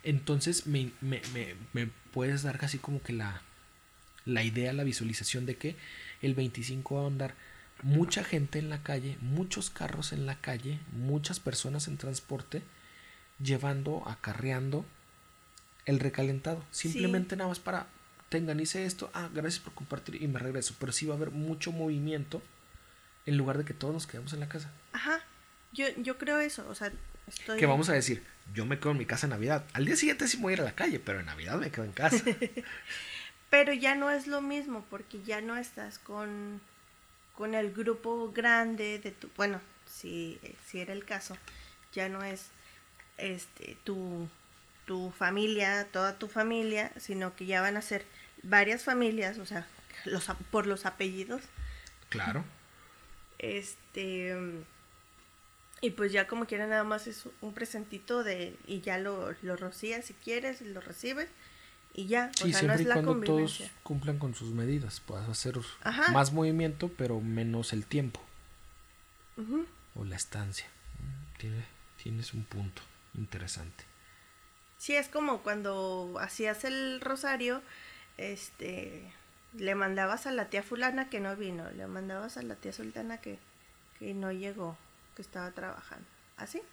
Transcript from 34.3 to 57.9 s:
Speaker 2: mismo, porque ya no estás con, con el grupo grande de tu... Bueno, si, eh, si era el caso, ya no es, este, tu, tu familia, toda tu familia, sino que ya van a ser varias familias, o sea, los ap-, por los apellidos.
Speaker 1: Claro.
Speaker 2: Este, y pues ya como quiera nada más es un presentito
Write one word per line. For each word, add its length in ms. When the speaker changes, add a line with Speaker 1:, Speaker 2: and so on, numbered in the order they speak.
Speaker 2:
mismo, 480
porque 340
ya 160
no 160
estás 440
con, 600
con 180
el 180
grupo 640
grande 640
de 120
tu... 260
Bueno, 240
si, 580
eh, 120
si 140
era 120
el 120
caso, 320
ya 160
no 140
es, 240
este, 680
tu, 420
tu 260
familia, 800
toda 280
tu 80
familia, 720
sino 360
que 100
ya 160
van 160
a 40
ser 240
varias 400
familias, 540
o 80
sea, 200
los 240
ap-, 120
por 160
los 180
apellidos. 560
Speaker 1:
Claro. 340
Speaker 2:
Este, 960
y 100
pues 200
ya 160
como 180
quiera 220
nada 160
más 240
es 180
un 120
presentito 720